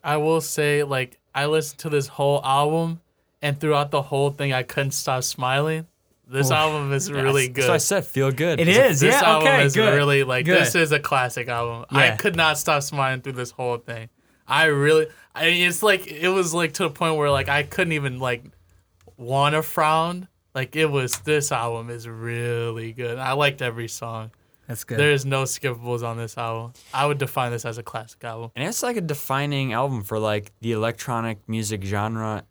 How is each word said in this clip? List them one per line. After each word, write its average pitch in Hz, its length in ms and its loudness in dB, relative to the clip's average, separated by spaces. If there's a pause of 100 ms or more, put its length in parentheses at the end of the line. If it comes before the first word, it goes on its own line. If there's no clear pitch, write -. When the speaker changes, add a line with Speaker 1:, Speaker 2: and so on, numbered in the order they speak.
Speaker 1:
I 151 140 0
will 160 240 2
say, 147 420 0
like, 131 380 -4 (140)
I 139 120 0
listened 151 340 -2
to 170 100 -6
this 143 180 0
whole 143 360 2
album, 156 560 2 (420)
and 143 180 -2
throughout 147 300 2
the 147 120 0
whole 139 280 0
thing, 139 220 -4
I 127 100 0
couldn't 139 300 -2
stop 131 300 -2
smiling. 147 640 -2 (400)
This 135 220 0
Speaker 2:
Oof. 135 40 2
Speaker 1:
album 151 400 2
is 139 160 -2
Speaker 3:
Yeah, 143 140 -4
Speaker 1:
really 135 240 4
Speaker 3:
s-, 123 60 -8
Speaker 1:
good. 131 120 0
Speaker 3:
so 175 100 4
I 160 40 2
said 196 280 0
feel 135 260 0
good. 151 280 0
Speaker 2:
It 165 80 4
Speaker 3:
It's 202 100 6
Speaker 2:
is, 226 220 6
Speaker 1:
This - 200 6
Speaker 2:
yeah, 170 80 6
Speaker 1:
album 156 200 6
Speaker 2:
okay, 269 160 6
Speaker 1:
is 139 100 2
Speaker 2:
good, 208 200 4
Speaker 1:
really, 143 300 4
like, 127 220 0
Speaker 2:
good. 180 140 6
Speaker 1:
this 131 140 2
is 165 180 4
a 151 80 2
classic 127 480 -2
album. 117 420 -4
I 139 160 4
Speaker 2:
Yeah. 110 100 2
Speaker 1:
could 175 180 -2
not 160 240 2
stop 147 240 0
smiling 135 380 -2
through 135 140 -10
this 123 160 -8
whole 123 280 -4
thing. 117 300 -12 (400)
I 151 160 4
really, 151 420 4 (280)
I, 160 120 -2
it's 175 360 2
like, 202 280 2
it 156 180 -2
was, 185 260 0
like, 165 200 0
to 196 100 -2
the 160 60 0
point 160 260 -2
where, 147 140 2
like, 139 180 0
I 143 160 2
couldn't 170 280 -2
even, 139 260 -4
like, 123 260 -4 (720)
wanna 143 460 0
frown. 160 680 0 (260)
Like, 131 220 -6
it 156 100 4
was, 135 340 0
this 151 320 0
album 117 380 -4
is 117 180 -12
really 117 840 -6
good. 120 260 -6
I 131 140 -2
liked 139 300 2
every 117 240 -4
song. 113 440 -10 (360)
Speaker 2:
That's 113 180 -10
good. 117 140 -4
Speaker 1:
There's 143 260 4
no 135 200 0
skippables 120 600 -4
on 117 120 -6
this 117 220 -10
album. 117 340 -6 (220)
I 139 120 2
would 147 120 0
define 131 340 -2
this 117 120 -6
as 113 140 -8
a 117 60 -14
classic - 400 -12
album. 117 320 -12
Speaker 3:
And 139 120 -4
it's, 233 140 -4
like, 247 140 -2
a 214 40 -2
defining 139 720 -2
album 123 300 -2
for, 110 160 -4
like, 107 420 -2
the 113 120 -4
electronic 113 760 -4
music 110 360 -4
genre 107 680 -4